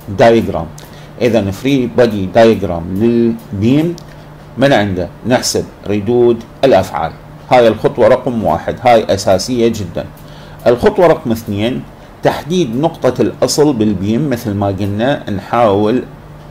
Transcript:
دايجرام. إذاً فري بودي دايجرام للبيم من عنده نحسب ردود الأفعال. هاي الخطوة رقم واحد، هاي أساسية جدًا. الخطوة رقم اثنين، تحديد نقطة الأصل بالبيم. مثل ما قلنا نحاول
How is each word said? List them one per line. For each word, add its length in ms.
دايجرام. 480
إذاً 300
فري 460
بودي 300
دايجرام 560
للبيم 1040
من 140
عنده 360
نحسب 380
ردود 540
الأفعال. 480
هاي 180
الخطوة 400
رقم 360
واحد، 380
هاي 320
أساسية 540
جدًا. 360
الخطوة 400
رقم 260
اثنين، 500
تحديد 540
نقطة 460
الأصل 500
بالبيم. 580
مثل 240
ما 120
قلنا 640
نحاول 720